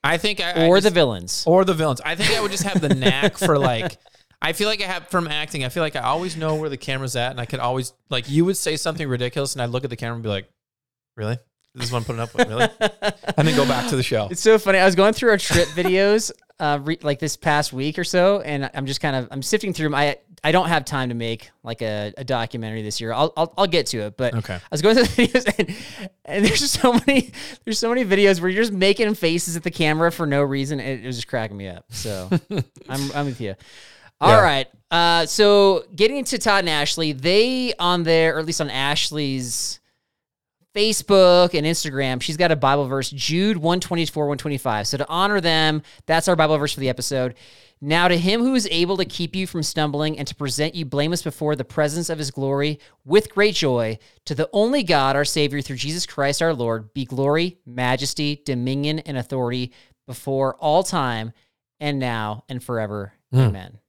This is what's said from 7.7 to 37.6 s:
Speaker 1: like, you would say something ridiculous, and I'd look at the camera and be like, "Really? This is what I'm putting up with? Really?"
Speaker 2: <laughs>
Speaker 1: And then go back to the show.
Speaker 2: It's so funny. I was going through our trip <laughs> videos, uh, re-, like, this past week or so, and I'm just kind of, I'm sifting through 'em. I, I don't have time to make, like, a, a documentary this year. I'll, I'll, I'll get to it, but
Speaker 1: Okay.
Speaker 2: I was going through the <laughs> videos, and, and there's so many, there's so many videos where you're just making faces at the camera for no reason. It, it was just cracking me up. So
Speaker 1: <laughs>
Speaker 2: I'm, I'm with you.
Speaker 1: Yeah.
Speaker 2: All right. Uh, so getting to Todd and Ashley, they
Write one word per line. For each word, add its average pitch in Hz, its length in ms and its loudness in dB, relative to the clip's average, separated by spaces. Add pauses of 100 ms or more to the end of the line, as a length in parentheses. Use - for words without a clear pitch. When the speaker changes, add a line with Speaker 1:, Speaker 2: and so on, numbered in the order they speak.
Speaker 1:
like, 123 180 -4
you 151 180 4
would 190 100 0
say 160 200 -2
something 156 300 -4
ridiculous, 127 460 -2
and 131 100 -6
I'd 120 80 -2
look 127 140 -2
at 131 60 -6
the 117 60 -8
camera 117 180 -6
and 117 100 -8
be 110 40 -2
like, 98 220 -4 (680)
"Really? 113 220 -4 (360)
This 123 120 -8
is 120 60 -4
what 123 60 -2
I'm 113 60 -4
putting 113 160 -6
up 117 140 -6
with? 247 140 2
Really?" 113 180 0 (140)
Speaker 2:
<laughs> - 0 - (560)
Speaker 1:
And 151 120 4
then 156 60 2
go 143 120 4
back - 240 0
to 143 60 0
the 131 60 0
show. 110 280 0
Speaker 2:
It's 175 120 -6
so 220 160 8
funny. 196 200 4
I 185 60 6
was 190 120 6
going 196 180 6
through 240 160 2
our 208 80 4
trip 175 300 2
<laughs> 151 80 -8
videos, 196 560 2 (260)
uh, 147 240 0
re-, 151 200 -4
like, 147 180 -2
this 151 160 -4
past 151 360 0
week 139 280 -4
or 175 40 -4
so, 185 360 4
and 139 340 -4
I'm 139 120 -6
just 135 140 -4
kind 143 140 0
of, 123 160 -2
I'm 135 120 -8
sifting 202 300 -2
through 156 140 -2
'em. 147 80 0
I, 143 220 2 (280)
I 151 60 2
don't 175 180 4
have 160 160 0
time 131 260 -4
to 120 40 -4
make, 117 360 -6 (120)
like, 113 180 -10
a, 107 360 -4
a 135 80 -12
documentary 113 580 -4
this 104 180 -6
year. 113 120 -6
I'll, 143 240 0
I'll, 165 200 -2
I'll 196 120 2
get 160 180 2
to 123 140 -4
it, 104 160 -8
but 123 180 -2
Speaker 1:
Okay. 107 200 -6
Speaker 2:
I 90 180 -14
was 147 100 -4
going 220 140 6
through 247 80 6
the - 240 2
<laughs> 254 100 0
videos, 247 180 0
and, 190 540 -6 (140)
and 202 200 0
there's 277 240 2
so - 260 2
many, 269 360 2 (340)
there's 220 140 -4
so - 100 -2
many 247 160 0
videos 196 360 4
where 180 100 0
you're 196 140 0
just 226 80 -2
making 202 420 2
faces 170 420 0
at 165 60 -6
the 180 80 -4
camera 160 400 2
for 165 160 -4
no 143 160 2
reason. 139 380 -2
It, 123 240 -6
it - 20 -10
was 127 100 -6
just 113 120 -10
cracking 110 280 -4
me 98 120 -10
up. 90 220 -14
So 95 380 -8 (120)
Speaker 1:
<laughs> - 100 -20 (380)
Speaker 2:
I'm, 139 240 -6
I'm 143 140 -4
with 127 140 -8
you. 101 140 -6 (680)
Speaker 1:
Yeah. 202 160 6
Speaker 2:
All 220 60 8
right. 139 260 0 (220)
Uh, 170 360 2
so 202 580 4 (120)
getting 247 280 2
to 254 140 -4
Todd 196 220 2
and 175 80 -4
Ashley, 151 440 0
they 220 680 0